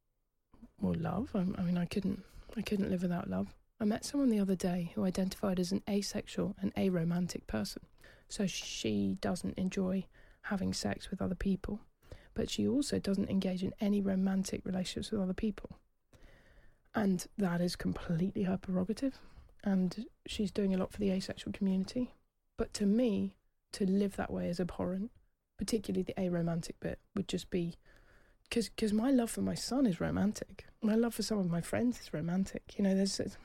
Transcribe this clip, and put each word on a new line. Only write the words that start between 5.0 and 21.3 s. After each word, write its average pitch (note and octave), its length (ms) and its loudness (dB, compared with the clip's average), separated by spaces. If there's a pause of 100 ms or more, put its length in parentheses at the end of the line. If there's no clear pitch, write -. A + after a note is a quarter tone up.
identified F#3 540 0
as F3+ 120 0
an G3 160 0
asexual G3+ 720 -2
and G3 140 0
aromantic F3 720 0
person. - 380 -4 (460)
So G3+ 180 -2
she G3+ 760 0
doesn't F#3+ 380 -2
enjoy F#3 460 0 (360)
having F#3+ 320 -2
sex - 380 -4
with F#3+ 100 -4
other F#3 140 0
people, G3 440 -2 (540)
but - 160 -2
she G#3 180 0
also A#3 300 2
doesn't G3 320 0
engage F#3 320 0
in F#3 180 -2
any G3+ 220 4
romantic F#3+ 640 0
relationships F#3 460 -2
with G#3 100 0
other F#3 120 0
people. - 440 -4 (1160)
And G3 300 2 (120)
that F3 240 2
is F3 140 0
completely F#3 680 0
her F#3+ 140 0
prerogative, F#3+ 600 -2 (440)
and F#3+ 440 2 (180)
she's G3+ 260 -2
doing G3 220 2
a F#3+ 40 2
lot - 140 -2
for - 80 -12
the G3+ 120 2
asexual F#3+ 420 -4